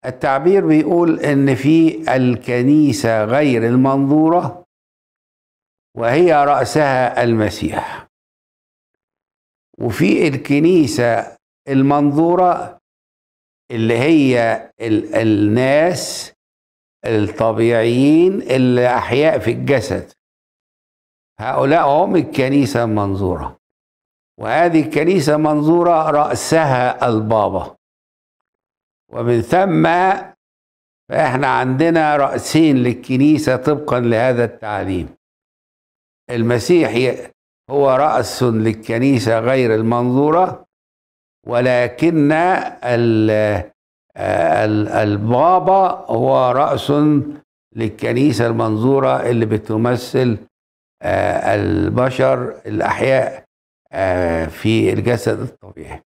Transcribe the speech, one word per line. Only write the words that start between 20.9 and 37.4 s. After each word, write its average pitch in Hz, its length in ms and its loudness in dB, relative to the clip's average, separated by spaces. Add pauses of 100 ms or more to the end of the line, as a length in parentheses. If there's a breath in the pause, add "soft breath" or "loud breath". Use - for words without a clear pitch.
هؤلاء 135 480 0
هم 185 280 0
الكنيسة 131 680 0
المنظورة، 98 760 -4 (840)
وهذه 156 420 0
الكنيسة 151 540 0
منظورة 156 760 2
رأسها 135 1000 0
البابا، 107 680 -2 (1400)
ومن 120 300 0
ثم 165 400 0 (1300)
فإحنا 139 380 -2
عندنا 147 680 0
رأسين 143 600 2
للكنيسة 127 800 0
طبقًا 143 440 -2
لهذا 120 440 0
التعليم. 95 640 -6 (1200)
المسيح 120 640 0
ي-، 123 360 -2 (400)